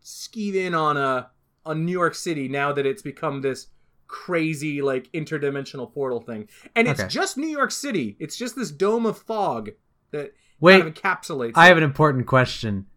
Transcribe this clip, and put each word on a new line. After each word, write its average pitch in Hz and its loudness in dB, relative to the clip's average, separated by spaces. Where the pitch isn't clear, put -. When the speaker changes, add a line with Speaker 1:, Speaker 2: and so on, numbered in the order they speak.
Speaker 1:
skeeve 202 -8
in 185 0
on 151 2
a, 131 -2
on 160 -4
New 175 -2
York 170 0
City 147 -6
now 143 -2
that 139 0
it's 135 -2
become 139 -8
this 135 -4
crazy, 156 -4
like, 131 -2
interdimensional 139 -6
portal 127 -4
thing. 107 -12
And 226 4
it's 139 0
Speaker 2:
Okay. 190 -4
Speaker 1:
just 370 -4
New 311 -4
York 285 -2
City. 160 -4
It's - -10
just 233 -8
this 208 -8
dome 214 0
of 202 -2
fog 143 -4
that 147 -8
Speaker 2:
Wait, 185 10
Speaker 1:
kind 160 -4
of 156 -8
encapsulates 139 -6
Speaker 2:
I 165 10
Speaker 1:
it. 180 12
Speaker 2:
have 170 10
an 156 4
important 139 2
question. 110 0